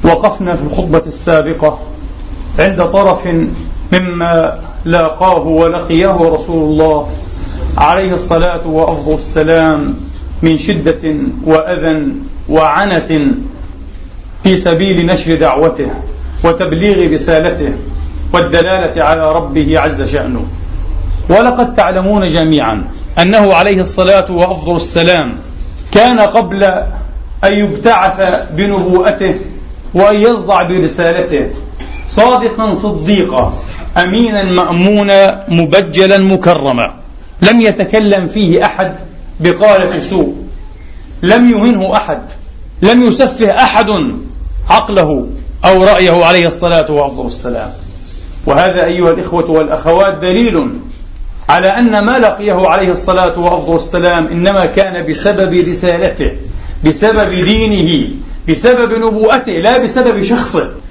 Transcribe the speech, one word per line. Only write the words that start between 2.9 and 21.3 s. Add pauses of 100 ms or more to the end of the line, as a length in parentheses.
مما (260)
لاقاه
ولقيه
رسول
الله (680)
عليه
الصلاة
وأفضل
السلام (480)
من
شدة (320)
وأذى (460)
وعنة (1080)
في
سبيل
نشر
دعوته (540)
وتبليغ
رسالته (600)
والدلالة
على
ربه
عز
شأنه. (840)
ولقد